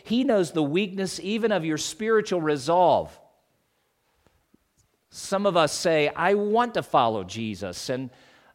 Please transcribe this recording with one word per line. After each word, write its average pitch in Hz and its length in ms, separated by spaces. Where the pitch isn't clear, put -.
He 247 220
knows 208 260
the 156 140
weakness 185 560
even 214 320
of 180 120
your 156 140
spiritual 214 640
resolve. 147 760
Some - 360
of 185 100
us 156 160
say, 156 360
"I 175 260
want 214 400
to 165 80
follow 117 400
Jesus," 98 680
and 127 220